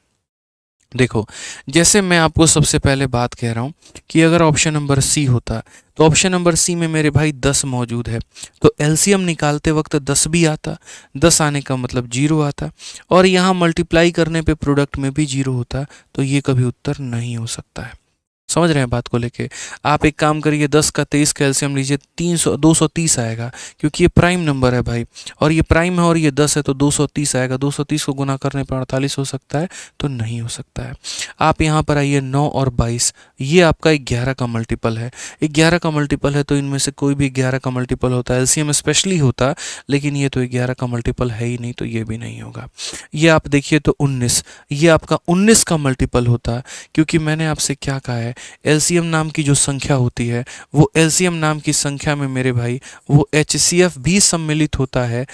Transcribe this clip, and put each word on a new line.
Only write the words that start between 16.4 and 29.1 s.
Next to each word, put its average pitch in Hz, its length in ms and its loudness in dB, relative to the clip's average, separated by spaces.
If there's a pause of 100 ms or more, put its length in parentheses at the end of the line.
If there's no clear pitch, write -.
कभी 127 220 2
उत्तर 143 380 -4
नहीं 120 360 -6
हो 113 100 -6
सकता - 340 -12
है। 117 120 -14 (560)
समझ 165 200 2
रहे 147 100 2
हैं 123 100 0
बात 120 180 -4
को 123 100 -2
लेके? 120 320 -4 (360)
आप 147 200 2
एक 147 100 2
काम 151 260 0
करिए, 151 260 2
दस 147 220 2
का 147 140 -2
तेईस 147 300 0
का 147 120 0
एलसीएम 139 300 0
लीजिए, 139 220 0 (200)
तीन 170 200 0
सौ, 139 200 0
दो 156 160 4
सौ 160 140 2
तीस 160 320 -2
आएगा, 117 320 -6 (280)
क्योंकि - 240 0
ये 175 40 8
प्राइम 175 320 2
नंबर 135 340 0
है 123 80 2
भाई, 117 240 -4 (340)
और 156 120 2
ये 160 100 4
प्राइम 175 380 2
है 170 60 4
और 165 120 4
ये 156 140 2
दस 143 260 0
है, 143 60 0
तो 143 100 0
दो 143 180 0
सौ 143 140 0
तीस 143 300 -2
आएगा। 127 220 -2
दो 143 140 -2
सौ 147 120 -4
तीस 147 200 -4
को 143 100 -4
गुना 139 240 -2
करने 139 260 -4
पर 135 120 -8
अड़तालीस 135 420 -4